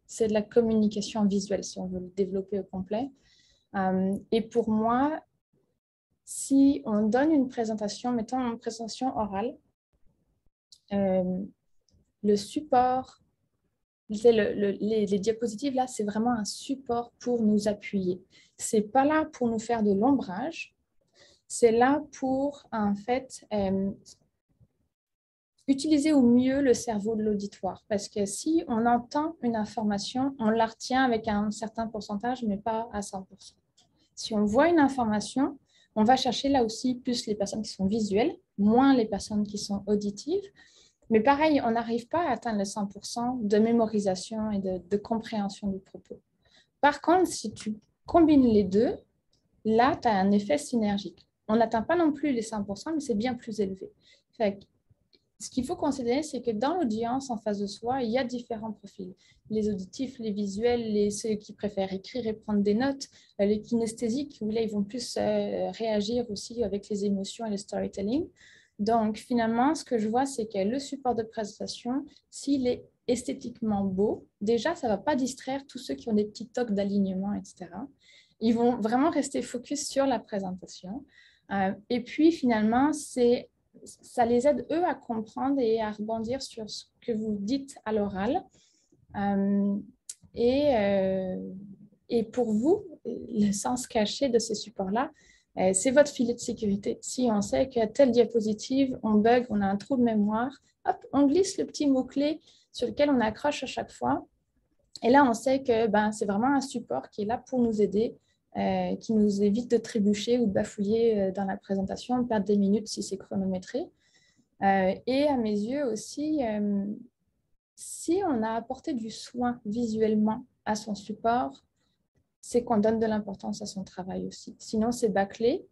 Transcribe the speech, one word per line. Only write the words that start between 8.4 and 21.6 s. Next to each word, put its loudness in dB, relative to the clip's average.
présentation -6
orale, -4
euh, 0
le 4
support, 0
c'est 6
le, 2
le, 0
les, 0
les 2
diapositives, -2
là, 0
c'est -6
vraiment -2
un -2
support -6
pour -2
nous 4
appuyer. -2
C'est 0
pas 2
là 2
pour -2
nous -2
faire -2
de 4
l'ombrage, 0
c'est 4